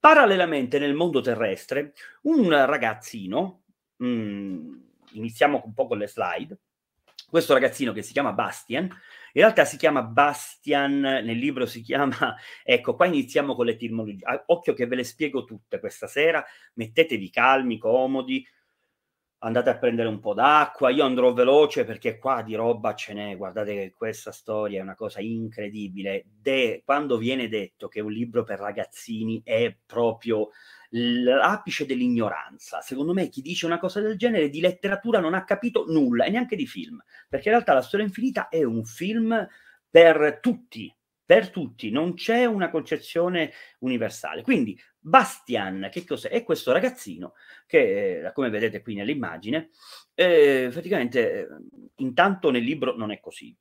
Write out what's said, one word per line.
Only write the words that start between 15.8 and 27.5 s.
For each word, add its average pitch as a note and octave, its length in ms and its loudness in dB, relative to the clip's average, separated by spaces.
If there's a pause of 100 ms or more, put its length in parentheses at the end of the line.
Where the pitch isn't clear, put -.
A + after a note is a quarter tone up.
sera, D#3 380 0 (300)
mettetevi A2+ 540 -2
calmi, B2+ 480 2
comodi, C3 680 -2 (960)
andate A#2 300 0
a A#2+ 80 0
prendere A#2 300 0
un G#2+ 100 -6
po' G#2 160 -4
d'acqua, C#3+ 560 4
io C#3 140 2
andrò B2+ 280 4
veloce C3+ 520 4
perché A2 340 -6
qua C3 240 -2
di A2 120 -10
roba A2 400 -2
ce - 200 -14
n'è, G#2 220 -10
guardate G2+ 380 -8
che G2 220 -8
questa A2 360 -10
storia G#2+ 480 -6
è - 20 -8
una F#2 140 -12
cosa G2+ 240 -10
incredibile. G#2 1040 -8 (160)
De-, C3 440 -2
quando C#3 340 0
viene B2 300 -2
detto G#2 400 -8